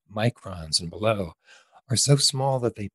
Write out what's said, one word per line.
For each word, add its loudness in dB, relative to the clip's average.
microns -4
and -8
below, -2
are 2
so 6
small 2
that -2
they -8